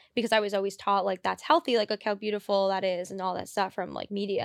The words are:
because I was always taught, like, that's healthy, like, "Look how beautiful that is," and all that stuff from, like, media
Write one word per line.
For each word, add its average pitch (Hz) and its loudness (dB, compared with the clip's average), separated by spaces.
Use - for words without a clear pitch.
because 226 0
I 220 6
was 208 -2
always 196 -2
taught, 202 2
like, 190 -2
that's 185 -2
healthy, 302 4
like, 214 0
"Look 214 -4
how 214 0
beautiful 202 0
that 190 0
is," 185 -2
and 196 -8
all 185 -2
that 185 -6
stuff 190 -2
from, 180 -4
like, - -8
media 202 -2